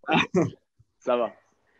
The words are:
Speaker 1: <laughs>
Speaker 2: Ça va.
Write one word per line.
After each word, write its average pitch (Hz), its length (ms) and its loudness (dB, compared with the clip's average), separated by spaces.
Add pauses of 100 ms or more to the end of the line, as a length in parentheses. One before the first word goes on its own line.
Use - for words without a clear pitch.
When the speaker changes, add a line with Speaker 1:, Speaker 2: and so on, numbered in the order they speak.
Speaker 1:
<laughs> - 920 -2
Speaker 2:
Ça 123 180 0
va. 113 140 -2 (480)